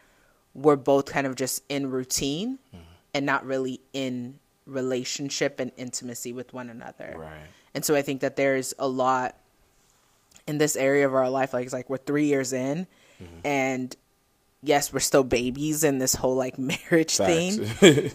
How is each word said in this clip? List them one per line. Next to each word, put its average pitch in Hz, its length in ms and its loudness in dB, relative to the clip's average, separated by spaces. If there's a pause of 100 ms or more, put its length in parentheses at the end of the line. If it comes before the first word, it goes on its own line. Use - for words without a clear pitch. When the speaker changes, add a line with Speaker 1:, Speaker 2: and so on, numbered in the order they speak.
(540)
Speaker 1:
we're 143 220 6
both 135 300 2
kind 139 200 -2
of 131 80 -6
just 131 340 -4
in 139 220 -4
routine 147 680 -4 (160)
Speaker 2:
Mm-hmm. 85 80 -20 (320)
Speaker 1:
and 143 120 -2
not 135 180 0
really 131 360 -4 (120)
in 131 460 -6 (280)
relationship 131 960 -4
and 127 160 -4
intimacy 123 560 -10
with 123 200 -12
one 123 180 -12
another. - 460 -14
Speaker 2:
Right. 78 320 -16 (260)
Speaker 1:
And - 100 -4
so 156 100 2
I 139 80 4
think 139 180 -4
that 135 160 -2
there's 135 420 0
a 135 100 -2
lot 127 480 0 (1120)
in 151 120 -4
this 147 180 2
area 139 300 4
of 131 80 0
our 131 160 4
life. 131 220 0
Like, 123 120 -2
it's 127 80 -8
like 127 180 -8
we're 131 80 -2
three 147 280 0
years 135 260 0
in, 139 340 -2 (360)
Speaker 2:
Mm-hmm. 87 240 -14
Speaker 1:
and 131 500 -2 (640)
yes, 143 300 2
we're 135 80 -2
still 139 240 4
babies 131 600 0
in 139 140 2
this 131 160 0
whole, 131 220 0
like, 131 220 -2
<laughs> 135 140 -2
marriage - 440 2
Speaker 2:
Facts. 180 400 2
Speaker 1:
thing. 143 580 6